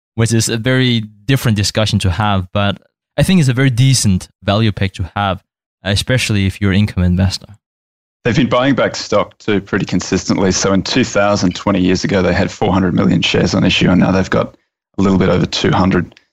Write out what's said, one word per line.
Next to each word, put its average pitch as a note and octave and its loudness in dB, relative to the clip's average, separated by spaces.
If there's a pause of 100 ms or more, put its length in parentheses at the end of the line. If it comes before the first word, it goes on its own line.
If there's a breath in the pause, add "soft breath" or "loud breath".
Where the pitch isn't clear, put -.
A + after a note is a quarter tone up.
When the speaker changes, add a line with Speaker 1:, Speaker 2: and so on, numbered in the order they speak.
(140)
Speaker 1:
which A2+ 0
is A2+ 0
a A#2 -2
very B2+ 0
different A2 -2
discussion G#2 0
to F#2 0
have. G2 -2
But G2+ -4 (360)
I C#3+ 0
think F#3 4
it's C3+ 2
a B2+ 0
very C3+ 2
decent A#2 2 (140)
value G#2 0
pick G2 -4
to E2+ -8
have, G2 -4 (380)
especially G2+ -2
if - -4
you're G2+ 0
an F#2 2
income G2 0
investor. F2+ -2 (680)
Speaker 2:
They've A#2 0
been A#2 2
buying B2+ 2
back G#2+ -2
stock - -4
too G#2 -2
pretty G2 -4
consistently. F#2+ -2
So G2 0
in F#2+ 2
two - 0
thousand, G2+ 0
twenty G2 -2
years F#2 0
ago, F#2 0
they F2+ 0
had F2+ 0
four G#2 -2
hundred F#2 0
million F#2 2
shares - 0
on G2 0
issue, F#2 2
and F#2 4
now F#2 2
they've F#2 -2
got - -2 (400)
a G2 -2
little F#2+ 2
bit F#2+ 2
over F2+ 2
two - -2
hundred. F2+ 0 (140)